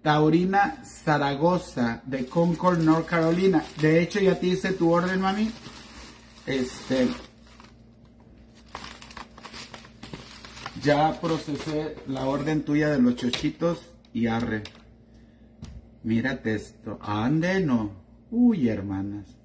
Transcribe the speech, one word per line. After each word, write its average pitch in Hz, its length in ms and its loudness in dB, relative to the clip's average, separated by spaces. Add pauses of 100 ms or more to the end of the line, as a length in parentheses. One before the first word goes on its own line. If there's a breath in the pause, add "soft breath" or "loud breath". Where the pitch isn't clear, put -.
Taurina 170 840 2
Zaragoza, 139 1200 0
de 131 200 -4
Concord, 170 520 2
North 160 280 4
Carolina. 170 560 4 (180)
De 156 220 6
hecho, 175 160 -2
ya 185 220 4
te 180 80 0
hice 185 240 0
tu 175 180 2
orden, 180 300 2
mami. 208 300 0 (960)
Este, 131 600 -2 (3750)
ya 147 380 2
procesé 151 760 -4 (120)
la 131 180 -4
orden 143 380 0
tuya 151 260 2
de 147 80 0
los 123 160 6
chochitos 151 760 -2 (200)
y 113 140 0
arre. 113 380 -2 (1400 soft breath)
Mírate 113 540 -2
esto. - 440 -12
Ande, 156 600 0
no. 117 320 0 (400)
Uy, 226 360 4
hermanas. 101 760 -4